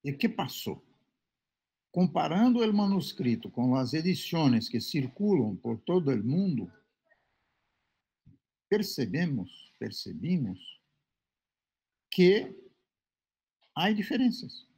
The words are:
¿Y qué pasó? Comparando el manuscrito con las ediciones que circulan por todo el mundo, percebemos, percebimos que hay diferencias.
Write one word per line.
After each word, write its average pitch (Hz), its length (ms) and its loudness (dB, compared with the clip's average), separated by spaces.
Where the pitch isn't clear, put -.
¿Y 139 140 -6
qué 226 120 0
pasó? - 540 -8
Comparando 185 760 2
el 214 100 2
manuscrito 180 760 0
con 123 200 0
las 131 220 0
ediciones 160 760 0
que 113 120 -2
circulan 127 760 0
por 113 240 -6
todo 170 300 0
el 104 120 0
mundo, 139 460 0
percebemos, 147 1120 -4
percebimos 110 800 -6
que 185 460 4
hay 196 220 2
diferencias. - 720 -2